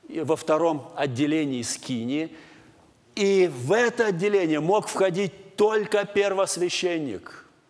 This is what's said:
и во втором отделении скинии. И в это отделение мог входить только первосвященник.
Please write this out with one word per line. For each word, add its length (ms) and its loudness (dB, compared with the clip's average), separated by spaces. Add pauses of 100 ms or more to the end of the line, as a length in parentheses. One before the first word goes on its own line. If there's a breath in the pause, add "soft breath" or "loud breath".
и 120 -6
во 140 0
втором 600 0
отделении 640 -2
скинии. 720 -6 (760 loud breath)
И 340 4
в 260 -2
это 340 2
отделение 520 2
мог 280 2
входить 680 -2
только 500 2
первосвященник. 1400 -2 (240)